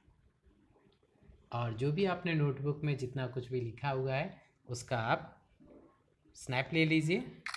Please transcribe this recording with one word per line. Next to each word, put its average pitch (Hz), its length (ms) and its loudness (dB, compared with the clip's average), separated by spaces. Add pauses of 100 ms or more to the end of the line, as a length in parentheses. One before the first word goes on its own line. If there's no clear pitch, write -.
(1500)
और 120 220 -2
जो 131 180 0
भी 190 140 2
आपने 175 280 0
नोटबुक 143 500 2
में 147 120 2
जितना 127 320 -4
कुछ 123 220 -6
भी 127 100 0
लिखा 117 300 -4
हुआ 131 240 0
है 160 260 -2 (280)
उसका 120 340 -2
आप 139 320 0 (1000)
स्नैप 135 360 -2
ले 160 120 6
लीजिए 160 480 4 (240)